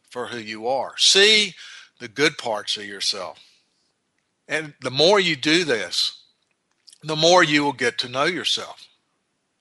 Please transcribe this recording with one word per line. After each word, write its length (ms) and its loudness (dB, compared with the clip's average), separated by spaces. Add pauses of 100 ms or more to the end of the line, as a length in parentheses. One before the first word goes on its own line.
for 180 -10
who 100 -10
you 300 -10
are. 300 -6
See 560 4 (460)
the 80 -12
good 300 0
parts 400 -6
of 80 -12
yourself. 540 -8 (1080)
And 340 -6
the 100 -6
more 280 4
you 160 0
do 300 0
this, 580 -4 (800)
the 140 -6
more 260 6
you 200 2
will 100 -2
get 260 -2
to 100 -6
know 140 -2
yourself. 640 -6 (720)